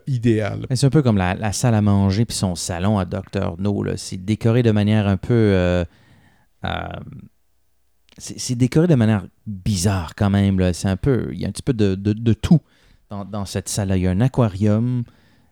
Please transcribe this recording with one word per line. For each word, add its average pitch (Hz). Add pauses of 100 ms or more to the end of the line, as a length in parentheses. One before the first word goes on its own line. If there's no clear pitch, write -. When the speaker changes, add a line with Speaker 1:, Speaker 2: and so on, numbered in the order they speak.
Speaker 1:
idéal. 110
Speaker 2:
Mais 131
c'est 139
un 135
peu 147
comme 117
la, 92
la 101
salle 117
à 107
manger 101
puis -
son 92
salon 92
à 92
Docteur 95
No, 101
là. 95
C'est 95
décoré 113
de 117
manière 107
un 98
peu, -
euh, 90 (800)
euh, 90 (1500)
c'est, -
c'est -
décoré 127
de 175
manière 110 (200)
bizarre 95
quand 101
même, 98
là. 90
C'est 101
un 95
peu, 113
il 87
y 90
a 92
un 98
petit -
peu 139
de, 104
de, 98
de 113
tout - (500)
dans, 101
dans 101
cette -
salle-là. 98
Il 92
y 90
a 92
un 92
aquarium, 117 (480)